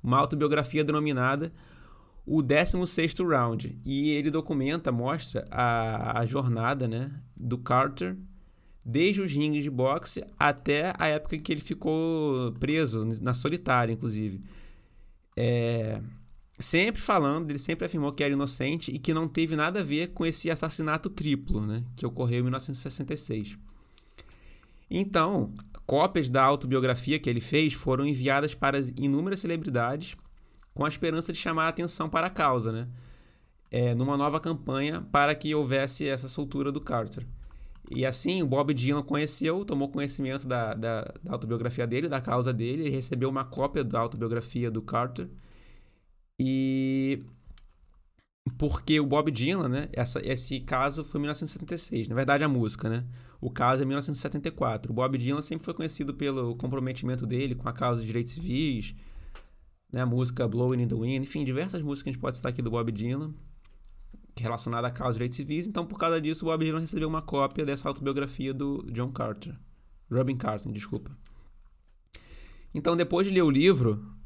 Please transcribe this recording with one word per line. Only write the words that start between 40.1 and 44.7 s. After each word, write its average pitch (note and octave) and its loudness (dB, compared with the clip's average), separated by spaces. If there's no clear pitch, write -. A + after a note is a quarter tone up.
da, A#2+ 0
da, A2 -2
da - -8
autobiografia A#2+ -2
dele, B2+ 0
da C3+ -2
causa B2+ 0
dele, B2+ -2
ele C#3 0
recebeu C3 0
uma C3+ -2
cópia C#3 -2
da A#2 0
autobiografia A#2 -2